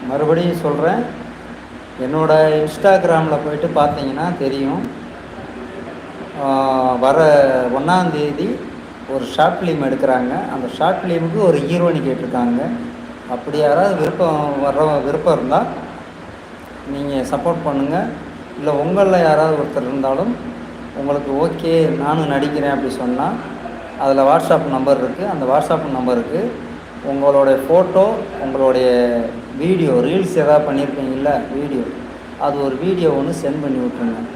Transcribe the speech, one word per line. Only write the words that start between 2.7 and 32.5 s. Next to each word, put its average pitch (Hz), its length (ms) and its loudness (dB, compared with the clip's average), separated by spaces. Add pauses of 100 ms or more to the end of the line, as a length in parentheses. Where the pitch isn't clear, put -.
போயிட்டு 151 220 -4 (120)
பார்த்தீங்கன்னா 147 460 0 (180)
தெரியும். 139 400 -2 (1600)
ஆ, 139 40 -2 (560)
வர 143 160 6 (580)
ஒண்ணாம் 170 380 2
தேதி 147 320 -2 (680)
ஒரு 127 200 -2
ஷார்ட் 170 240 2
ஃபிலிம் 156 300 -2
எடுக்கிறாங்க. 127 460 0 (200)
அந்த 131 140 -6 (100)
ஷார்ட் 180 240 2
ஃபிலிமுக்கு 170 460 -2
ஒரு 156 100 6 (100)
ஹீரோயினி 170 360 2
கேட்டிருக்காங்க. 123 560 0 (760)
அப்படி 143 280 -6
யாராவது 175 380 4
விருப்பம் 160 400 0 (240)
வர்ற, 139 200 2 (220)
விருப்பம் 156 300 2
இருந்தா 139 240 2 (1300)
நீங்க 143 200 -4 (180)
சப்போர்ட் 165 360 -2
பண்ணுங்க. 139 300 0 (640)
இல்ல 143 100 -2 (140)
உங்கள்ல 190 340 4 (100)
யாராவது 156 340 4
ஒருத்தர் 127 280 -2
இருந்தாலும் 139 420 0 (680)
உங்களுக்கு 143 300 -2 (140)
ஓகே 165 280 -2 (320)
நானும் 151 300 2
நடிக்கிறேன் 143 400 0
அப்படி 123 260 -2
சொன்னா 127 260 0 (760)
அதில் 135 280 4
WhatsApp 165 320 4 (140)
நம்பர் 131 260 2
இருக்கு, 127 300 -4
அந்த 147 100 -4 (100)
WhatsApp 156 300 2 (140)
நம்பருக்கு 127 440 0 (640)
உங்களுடைய 139 520 4
ஃபோட்டோ, 185 560 4 (280)
உங்களுடைய 127 760 4 (380)
வீடியோ, 165 340 2
ரீல்ஸ் 151 460 2
ஏதாவது 151 340 4
பண்ணியிருப்பீங்கள்ல, 135 720 -2 (120)
வீடியோ, 139 280 -4 (580)
அது 143 260 0